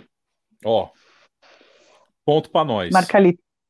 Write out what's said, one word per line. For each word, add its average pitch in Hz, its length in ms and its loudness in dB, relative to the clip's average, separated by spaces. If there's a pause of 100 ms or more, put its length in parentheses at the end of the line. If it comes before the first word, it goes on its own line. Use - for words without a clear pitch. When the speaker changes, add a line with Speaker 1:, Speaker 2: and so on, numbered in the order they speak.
(640)
Speaker 1:
ó, 107 240 -2 (1400)
ponto 151 260 -2
pra 160 140 0
nós. 101 280 -4
Speaker 2:
Marca 185 240 0
ali 180 220 4 (320)